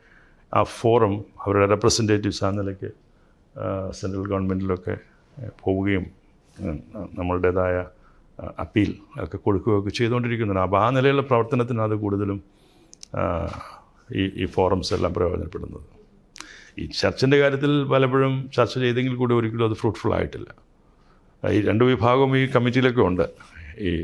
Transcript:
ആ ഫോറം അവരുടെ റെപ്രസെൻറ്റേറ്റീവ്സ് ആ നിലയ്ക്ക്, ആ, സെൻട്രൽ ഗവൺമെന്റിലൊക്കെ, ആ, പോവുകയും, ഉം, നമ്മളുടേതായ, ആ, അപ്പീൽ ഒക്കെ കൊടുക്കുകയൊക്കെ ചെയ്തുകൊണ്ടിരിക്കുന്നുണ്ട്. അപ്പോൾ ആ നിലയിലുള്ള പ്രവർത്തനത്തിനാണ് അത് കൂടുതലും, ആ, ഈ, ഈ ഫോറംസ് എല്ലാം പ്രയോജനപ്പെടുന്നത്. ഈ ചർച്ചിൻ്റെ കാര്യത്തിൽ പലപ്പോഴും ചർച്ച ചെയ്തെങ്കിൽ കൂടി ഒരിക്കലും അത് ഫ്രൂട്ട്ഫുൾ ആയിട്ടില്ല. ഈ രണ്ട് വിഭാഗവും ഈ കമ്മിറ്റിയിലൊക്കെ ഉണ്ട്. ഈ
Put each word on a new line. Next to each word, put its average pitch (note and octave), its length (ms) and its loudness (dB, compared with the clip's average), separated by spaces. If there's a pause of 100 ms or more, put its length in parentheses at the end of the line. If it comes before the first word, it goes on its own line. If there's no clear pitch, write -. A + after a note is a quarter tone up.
(540)
ആ G#2 100 4
ഫോറം A2 640 2 (160)
അവരുടെ G2+ 240 4
റെപ്രസെൻറ്റേറ്റീവ്സ് G#2 800 0
ആ G2 60 0
നിലയ്ക്ക്, G2 420 -6 (680)
ആ, F#2+ 320 -6
സെൻട്രൽ G2 300 -6
ഗവൺമെന്റിലൊക്കെ, F#2+ 760 -2 (400)
ആ, G#2 120 -12 (140)
പോവുകയും, F#2+ 440 0 (520)
ഉം, F2 240 -6 (300)
നമ്മളുടേതായ, F2+ 720 0 (560)
ആ, - 180 -12
അപ്പീൽ F#2+ 360 0 (240)
ഒക്കെ G2 180 -8
കൊടുക്കുകയൊക്കെ G2+ 520 0
ചെയ്തുകൊണ്ടിരിക്കുന്നുണ്ട്. A#2 720 -2
അപ്പോൾ F#2+ 200 2
ആ A2+ 80 4
നിലയിലുള്ള C3+ 320 2
പ്രവർത്തനത്തിനാണ് A#2+ 720 0
അത് G#2+ 60 -2
കൂടുതലും, G2+ 440 -2 (720)
ആ, F2+ 300 -2 (680)
ഈ, F#2+ 280 -2
ഈ - 20 -2
ഫോറംസ് F#2 480 0
എല്ലാം F2+ 200 -2
പ്രയോജനപ്പെടുന്നത്. - 880 -6 (800)
ഈ - 60 -6
ചർച്ചിൻ്റെ C3 540 2
കാര്യത്തിൽ C#3+ 440 2
പലപ്പോഴും C3+ 720 2
ചർച്ച A#2+ 240 2
ചെയ്തെങ്കിൽ B2+ 360 0
കൂടി B2 200 2
ഒരിക്കലും A2+ 340 0
അത് A2 40 0
ഫ്രൂട്ട്ഫുൾ G#2+ 400 -2
ആയിട്ടില്ല. F2 340 -4 (1040)
ഈ G2 120 2
രണ്ട് G2+ 220 2
വിഭാഗവും B2+ 540 4
ഈ C3 100 2
കമ്മിറ്റിയിലൊക്കെ B2 540 2
ഉണ്ട്. F2+ 280 2 (500)
ഈ F#2+ 120 -2 (120)